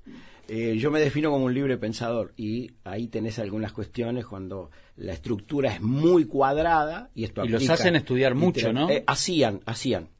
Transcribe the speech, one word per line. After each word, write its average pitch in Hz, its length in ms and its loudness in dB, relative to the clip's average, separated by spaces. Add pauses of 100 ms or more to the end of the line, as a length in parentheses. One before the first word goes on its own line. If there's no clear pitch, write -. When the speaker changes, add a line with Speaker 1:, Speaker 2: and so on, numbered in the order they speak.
(480)
Speaker 1:
Eh, 113 300 -2
yo 139 140 0
me 151 80 2
defino 147 320 2
como 135 140 2
un 123 80 2
libre 131 240 0
pensador 113 580 -4
y 113 360 -6 (120)
ahí 107 240 -8
tenés 110 320 -6
algunas 107 320 -4
cuestiones 117 540 -6
cuando 95 440 -12 (280)
la 92 160 -8
estructura 120 600 -2
es 82 80 -8
muy 151 440 4
cuadrada 156 920 2
y 110 80 -6
esto 104 220 -4
Speaker 2:
Y 117 40 -2
los 113 100 2
Speaker 1:
aplica 135 140 4
Speaker 2:
hacen 170 220 4
estudiar 131 400 2
mucho, 143 320 2
Speaker 1:
literal-, 113 60 2
Speaker 2:
¿no? 147 160 0
Speaker 1:
eh, 147 180 2
hacían, 135 580 2
hacían. 110 440 -2 (100)